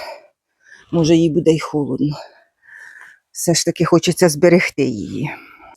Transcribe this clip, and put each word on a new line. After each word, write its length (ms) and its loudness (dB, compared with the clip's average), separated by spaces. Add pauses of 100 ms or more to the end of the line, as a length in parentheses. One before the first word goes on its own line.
(920)
може, 240 4
їй 140 2
буде 200 2
й 100 2
холодно. 560 -4 (1160)
Все 220 -2
ж 100 -2
таки 200 -2
хочеться 440 2
зберегти 540 2
її. 480 -6 (460)